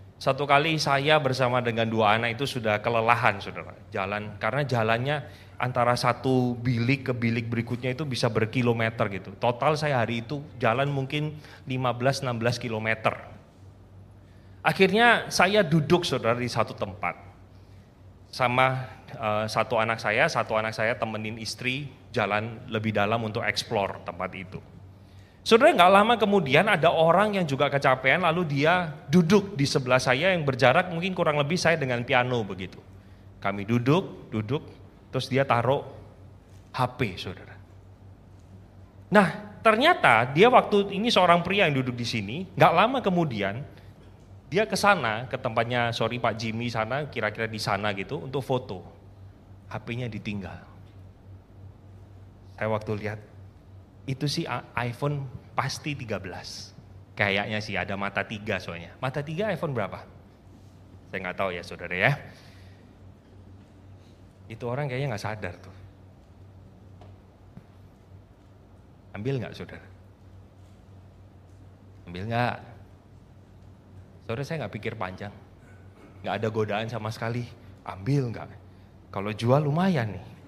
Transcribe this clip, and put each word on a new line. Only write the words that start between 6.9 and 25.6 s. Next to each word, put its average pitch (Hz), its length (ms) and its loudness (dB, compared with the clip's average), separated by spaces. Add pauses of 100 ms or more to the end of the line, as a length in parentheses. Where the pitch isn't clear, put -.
ke 135 40 0
bilik 117 400 0
berikutnya 117 400 -4
itu 143 160 -6
bisa 123 200 0
berkilometer 113 840 0
gitu. 92 240 -10
Total 139 400 0
saya 143 240 0
hari 117 240 -2
itu 143 160 -8 (160)
jalan 123 320 2
mungkin 151 480 -4 (320)
lima 127 240 -2
belas, 127 320 0
enam 123 160 -4
belas 117 160 0
kilometer. 110 560 -2 (1500)
Akhirnya 190 640 4
saya 202 320 4
duduk, 165 480 4
saudara, 120 320 0
di 123 80 -2
satu 113 240 -2
tempat. 95 440 -6 (1160)
Sama, 127 560 0 (240)
eh, 110 360 -2
satu 113 280 -2
anak 113 240 0
saya, 120 320 0
satu 113 240 -2
anak 110 160 -2
saya 117 240 -2
temenin 110 400 -6
istri 127 560 -8 (160)
jalan 107 480 -2 (160)
lebih 110 240 -2
dalam 104 240 2
untuk 107 240 -4
explore 104 560 -2
tempat 90 320 -8
itu. 92 280 -12 (840)
Saudara, 254 240 8